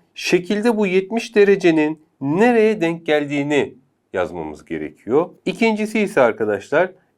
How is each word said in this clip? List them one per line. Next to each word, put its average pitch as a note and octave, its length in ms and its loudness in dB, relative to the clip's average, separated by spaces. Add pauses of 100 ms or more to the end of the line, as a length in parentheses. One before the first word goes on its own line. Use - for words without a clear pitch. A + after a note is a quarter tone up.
(140)
şekilde G#3 640 0
bu G#3 100 0
yetmiş F#3+ 480 -4
derecenin E3+ 680 2 (180)
nereye G#3+ 600 2
denk E3 260 -4
geldiğini C#3+ 680 0 (380)
yazmamız E2 520 -6
gerekiyor. E2+ 640 -4 (160)
İkincisi G#3+ 560 -2
ise F#3 200 0
arkadaşlar A2+ 720 0 (260)